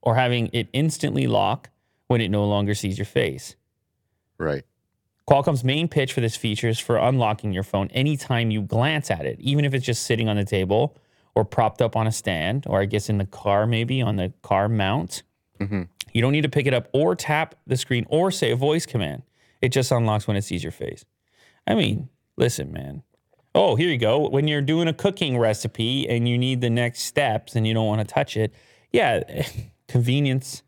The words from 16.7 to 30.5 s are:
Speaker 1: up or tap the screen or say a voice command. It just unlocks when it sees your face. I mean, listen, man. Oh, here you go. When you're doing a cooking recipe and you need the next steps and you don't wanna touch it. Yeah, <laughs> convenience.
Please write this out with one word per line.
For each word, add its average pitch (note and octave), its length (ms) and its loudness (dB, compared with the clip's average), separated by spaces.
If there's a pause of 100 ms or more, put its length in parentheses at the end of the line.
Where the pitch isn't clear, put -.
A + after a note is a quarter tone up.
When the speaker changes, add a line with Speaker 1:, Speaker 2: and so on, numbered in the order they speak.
Speaker 1:
up B2 180 -2
or D#3+ 220 2
tap D#3 400 -2 (100)
the C3 120 0
screen A#2+ 300 -2
or E3+ 220 2
say F3+ 220 0
a B2 40 2
voice D3+ 300 0
command. D#2+ 380 -4 (380)
It B2+ 80 2
just B2+ 220 2
unlocks A2 360 0
when G#2 100 0
it G2+ 60 -2
sees F2+ 180 -6
your D#2+ 120 -8
face. - 320 -10 (600)
I - 80 0
mean, A#2 360 0 (280)
listen, B2 340 0
man. C#2 300 -12 (540)
Oh, F3+ 200 4
here E3 140 2
you D3 80 0
go. A#2 320 2
When C#3+ 180 0
you're D3 140 0
doing D#3 260 2
a D#3+ 60 0
cooking F3 460 -2
recipe A2+ 680 0
and A#2+ 200 0
you A#2+ 100 0
need B2+ 240 0
the A#2+ 80 0
next A#2+ 340 0
steps A#2+ 520 0
and A2+ 100 2
you A2 80 2
don't A2+ 140 2
wanna G#2+ 160 0
touch - 340 -2
it. A2 160 0 (380)
Yeah, A#2+ 320 2 (400)
<laughs> - 240 -20
convenience. C3 800 0